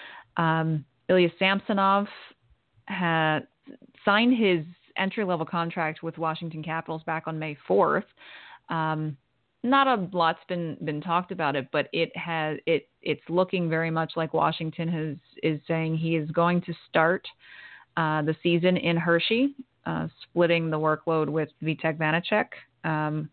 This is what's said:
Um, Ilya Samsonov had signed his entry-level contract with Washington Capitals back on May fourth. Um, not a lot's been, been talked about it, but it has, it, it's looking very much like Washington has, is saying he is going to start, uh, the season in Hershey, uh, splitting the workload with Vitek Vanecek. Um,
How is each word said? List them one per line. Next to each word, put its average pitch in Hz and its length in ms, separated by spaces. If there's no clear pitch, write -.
Um, 160 480
Ilya 180 200
Samsonov 196 720
had 160 600
signed 233 320
his 185 280
entry-level 185 500
contract 170 560
with 165 160
Washington 160 420
Capitals 160 460
back 160 220
on 156 100
May 156 180
fourth. 180 360
Um, 156 480
not 269 240
a 208 260
lot's 170 360
been, 170 360
been 151 160
talked 180 300
about 156 240
it, 131 160
but 147 220
it 165 240
has, 160 500
it, 160 220
it's 147 260
looking 180 420
very 165 200
much 160 260
like 160 180
Washington 160 540
has, 156 280
is 156 260
saying 160 280
he 165 200
is 151 160
going 175 300
to 170 120
start, 170 360
uh, 156 260
the 156 200
season 175 340
in 170 200
Hershey, 175 580
uh, 160 220
splitting 170 460
the 156 100
workload 156 500
with 151 200
Vitek 156 340
Vanecek. 165 520
Um, 151 440